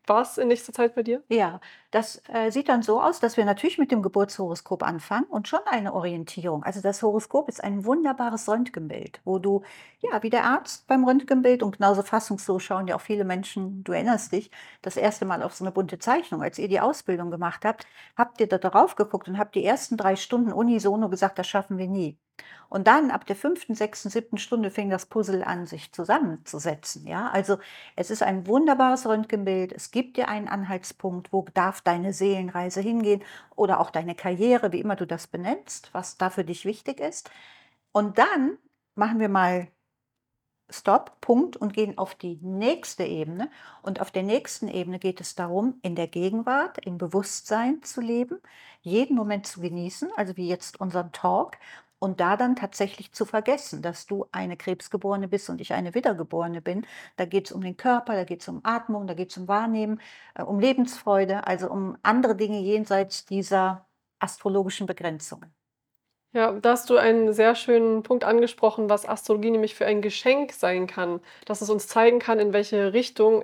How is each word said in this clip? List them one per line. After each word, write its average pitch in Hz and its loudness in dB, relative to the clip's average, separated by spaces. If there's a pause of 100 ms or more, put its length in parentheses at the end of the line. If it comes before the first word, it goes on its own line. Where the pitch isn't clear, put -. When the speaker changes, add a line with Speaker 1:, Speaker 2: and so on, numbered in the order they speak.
Speaker 1:
was 233 2
in 247 4
nächster 240 0
Zeit 233 2
bei 240 0
dir? 233 -4
Speaker 2:
Ja, 185 2 (320)
das, 220 -2
äh, 226 0
sieht 269 0
dann 240 4
so 220 4
aus, 339 4
dass 233 0
wir 220 4
natürlich 208 0
mit 294 2
dem 226 2
Geburtshoroskop 190 -2
anfangen 185 -2
und 214 -6
schon 330 0
eine 220 -2
Orientierung. 165 -4
Also 190 -6
das 202 -2
Horoskop 220 0
ist - -10
ein 202 -4
wunderbares 254 0
Röntgenbild, 214 -4
wo 190 0
du, 196 0 (380)
ja, - -2
wie 226 -4
der 240 4
Arzt - -2
beim 262 4
Röntgenbild 254 4
und 202 -2
genauso 202 4
fassungslos 196 -2
schauen 190 -4
ja 170 0
auch - -4
viele 202 -2
Menschen, 190 -6
du 185 -6
erinnerst 208 0
dich, 208 -2 (320)
das - -8
erste 208 0
Mal 180 -2
auf 175 -6
so - -12
eine 185 -4
bunte 180 -2
Zeichnung. 247 0
Als - -4
ihr 202 -4
die 190 0
Ausbildung 180 -2
gemacht 170 -6
habt, 220 -2 (300)
habt 240 0
ihr 208 4
da 190 2
drauf 190 4
geguckt 208 -2
und 185 -6
habt 208 -4
die 202 0
ersten 226 0
drei 190 2
Stunden 240 0
unisono 214 2
gesagt, 190 0
„Das 180 -2
schaffen 196 -2
wir 185 -4
nie.“ 180 -4 (520)
Und 190 0
dann 262 6
ab - -4
der 196 -4
fünften, 285 -4
sechsten, 214 -4
siebten 226 -4
Stunde 214 -2
fing 202 -4
das 185 -2
Puzzle 190 -2
an, 175 -4
sich 156 -14
zusammenzusetzen, 160 -2
ja. 185 -6
Also 196 0 (380)
es - -6
ist 220 -2
ein 190 -2
wunderbares 262 4
Röntgenbild, 196 -2
es - -16
gibt 254 -4
dir 247 0
einen 208 -6
Anhaltspunkt, 185 -6
wo 190 0
darf 185 0
deine 175 0
Seelenreise 185 -2
hingehen 208 2 (320)
oder 190 2
auch - -4
deine 170 -4
Karriere, 208 2
wie 175 -2
immer 208 -2
du 185 -4
das 170 -8
benennst, 208 -8
was 180 -10
da 185 0
für 185 -4
dich 170 -10
wichtig 220 -6
ist. 302 -8 (600)
Und 208 0
dann 311 4 (380)
machen 220 0
wir 214 2
mal 180 2 (1000)
Stopp, - 2
Punkt 269 2
und 202 -4
gehen 208 -2
auf 190 -4
die 170 -8
nächste 202 -2
Ebene. 165 -6 (320)
Und 190 -6
auf 185 -8
der 190 -2
nächsten 214 -2
Ebene 180 -6
geht 185 -4
es - -12
darum, 190 -2
in 175 -6
der 170 -2
Gegenwart, 226 -2
im 180 -8
Bewusstsein 208 -2
zu - -10
leben, 240 -2 (420)
jeden 247 2
Moment 208 -2
zu 175 -14
genießen, 175 -6
also 190 -4
wie 180 -4
jetzt - -6
unseren 180 -4
Talk, - 0 (400)
und 190 -4
da 185 4
dann 247 2
tatsächlich 196 -6
zu 214 -2
vergessen, 214 -2
dass 170 -8
du 196 -6
eine 185 -6
Krebsgeborene 196 -4
bist 196 -4
und 170 -8
ich - -8
eine 180 -4
Widdergeborene 170 -2
bin. 180 -6 (320)
Da 185 -2
geht's 190 -2
um 190 -8
den 185 -6
Körper, 240 0
da 190 0
geht's 175 -10
um - -10
Atmung, 220 -4
da 175 -6
geht's 185 -8
um 185 -12
Wahrnehmen, 214 0 (360)
äh, - -8
um 202 -2
Lebensfreude, 208 2
also 185 -2
um 190 -6
andere 226 4
Dinge 208 -2
jenseits 196 0
dieser 190 0 (320)
astrologischen 190 -2
Begrenzungen. 160 -8 (800)
Speaker 1:
Ja, 226 2
da 208 4
hast 240 -2
du 247 10
einen 226 6
sehr 220 6
schönen 226 4
Punkt 247 2
angesprochen, 226 4
was 202 2
Astrologie 214 0
nämlich 220 2
für - 0
ein 208 2
Geschenk 269 2
sein 185 0
kann, 175 -4 (240)
dass 208 -6
es 214 -2
uns 208 -2
zeigen 233 6
kann, 233 2
in 208 2
welche 208 2
Richtung 220 4